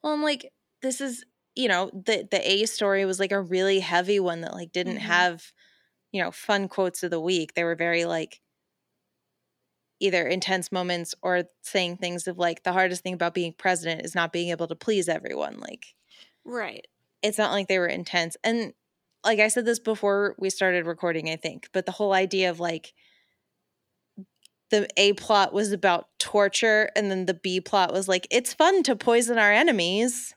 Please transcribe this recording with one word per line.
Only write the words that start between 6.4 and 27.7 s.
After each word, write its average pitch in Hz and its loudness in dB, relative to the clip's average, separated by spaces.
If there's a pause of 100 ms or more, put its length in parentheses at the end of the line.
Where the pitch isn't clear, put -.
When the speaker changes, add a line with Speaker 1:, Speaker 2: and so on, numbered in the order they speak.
Speaker 1:
quotes 185 -2
of 175 -2
the 165 -2
week. 165 -2
They 170 0
were 170 -2
very, 170 0
like, 165 -4 (1600)
either 180 2
intense 180 -2
moments 180 -4
or 180 0 (180)
saying 180 -2
things 175 -6
of, 175 -6
like, 175 -2
"The 185 0
hardest 180 0
thing 185 -6
about 170 -2
being 170 -4
president 170 -2
is 170 -10
not 170 -2
being 175 -2
able 165 -4
to 160 -8
please 185 0
everyone." 73 -4
Like, - -16 (500)
Speaker 2:
Right. 233 -10 (360)
Speaker 1:
it's 208 -2
not 214 2
like 196 -2
they 190 2
were 175 0
intense. 170 -4
And 226 -2 (500)
like 214 4
I 214 6
said 226 0
this 233 0
before 202 0
we 190 -2
started 180 0
recording, 160 -2
I 160 -6
think, - -10
but 185 0
the - -6
whole 202 0
idea 190 2
of, 165 -8
like, 170 -6 (1800)
the 208 2
A 202 4
plot 202 2
was 202 0
about 180 0 (100)
torture 208 2
and 208 0
then 185 -2
the 185 0
B 180 -4
plot 180 2